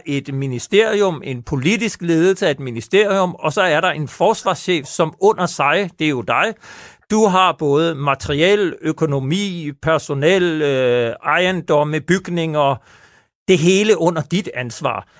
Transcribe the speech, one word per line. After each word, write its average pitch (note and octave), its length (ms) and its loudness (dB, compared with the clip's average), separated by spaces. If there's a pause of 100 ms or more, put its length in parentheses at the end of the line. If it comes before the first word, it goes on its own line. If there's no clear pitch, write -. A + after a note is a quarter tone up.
et C#3 280 -6
ministerium, E3+ 920 0
en B2 180 -8
politisk F#3 580 -2
ledelse F3 460 2
af D#3 40 2
et C#3+ 80 -4
ministerium, F#3 760 0
og D3+ 180 -4
så G3+ 80 0
er E3+ 200 2
der F3+ 100 0
en D3+ 160 -6
forsvarschef, F3 760 -2
som D#3+ 360 -2
under F#3+ 240 2
sig, E3 440 0 (100)
det D#3+ 60 0
er D3+ 40 2
jo C3 120 -2
dig, C3 320 0 (580)
du A3 140 4
har F#3 340 4
både D#3+ 360 0
materiel, D3+ 840 0
økonomi, D#3+ 880 -4 (100)
personel, D#3+ 800 0
øh, B2 540 0 (100)
ejendomme, D#3 760 0
bygninger, D#3+ 760 0 (720)
det F#3 100 4
hele F#3+ 400 4
under D#3+ 240 0
dit F3 320 -4
ansvar. B2 540 -6 (120)